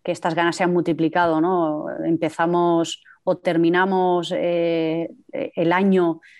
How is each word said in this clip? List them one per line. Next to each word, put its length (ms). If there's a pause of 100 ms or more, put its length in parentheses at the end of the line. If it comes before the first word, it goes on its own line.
que 80
estas 240
ganas 220
se 80
han 80
multiplicado, 680
¿no? 460 (180)
Empezamos 1000 (180)
o 160
terminamos, 960
eh, 760 (200)
el 420
año 480 (200)